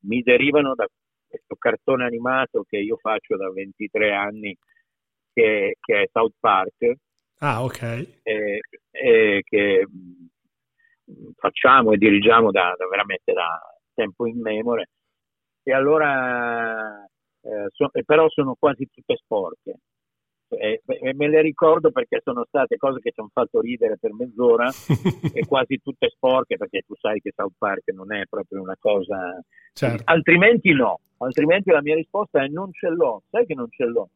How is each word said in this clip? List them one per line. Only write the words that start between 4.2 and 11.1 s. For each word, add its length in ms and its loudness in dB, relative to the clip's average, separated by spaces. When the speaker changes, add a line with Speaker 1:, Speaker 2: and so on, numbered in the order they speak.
Speaker 1:
che, 480 2
che 220 0
è 80 0
South 280 0
Park. 560 0
Speaker 2:
Ah, 260 -2
ok. 180 -8
Speaker 1:
Eh, 380 -4
eh, 540 4
che, 420 2
mm, 1500 -20